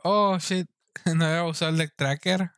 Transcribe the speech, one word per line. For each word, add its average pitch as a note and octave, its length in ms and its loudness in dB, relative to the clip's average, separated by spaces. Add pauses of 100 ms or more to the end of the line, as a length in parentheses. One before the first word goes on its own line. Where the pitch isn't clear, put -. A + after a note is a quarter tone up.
Oh, G3 340 2
shit. F#3 300 -4 (260)
<laughs> E3 220 -2
No E3 80 4
había E3 200 0
usado D#3+ 260 -2
el E3 80 2
deck D#3+ 180 -2
tracker. E3+ 600 -2